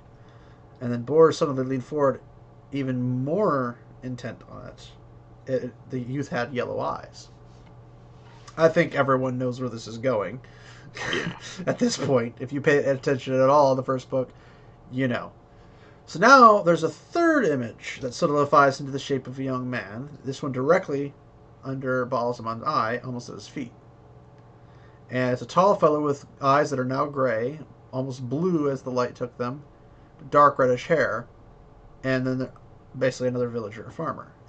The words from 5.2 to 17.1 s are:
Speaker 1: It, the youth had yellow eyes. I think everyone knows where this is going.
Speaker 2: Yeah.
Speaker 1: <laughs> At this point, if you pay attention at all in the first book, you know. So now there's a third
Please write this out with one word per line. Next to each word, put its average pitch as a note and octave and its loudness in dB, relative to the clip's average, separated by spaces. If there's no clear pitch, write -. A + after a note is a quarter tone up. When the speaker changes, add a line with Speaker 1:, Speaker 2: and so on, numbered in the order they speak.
Speaker 1:
It, B2+ -4
the B2+ -6
youth B2+ -6
had B2 -4
yellow G#2+ -4
eyes. - -10
I E3 6
think D#3+ 2
everyone C3 2
knows B2+ -4
where B2+ -4
this A2+ -10
is A2 -12
going. A2+ -2
Speaker 2:
Yeah. - -4
Speaker 1:
<laughs> - -10
At - -4
this A#3+ 0
point, B2 0
if C3 -10
you C#3+ -6
pay C#3+ 4
attention C3+ -2
at C3 4
all C#3+ 4
in C3 2
the C3 -4
first B2+ -4
book, C3 -4
you B2+ -2
know. G2+ -4
So - -12
now A3 8
there's E3 4
a D#3 0
third D#4+ 0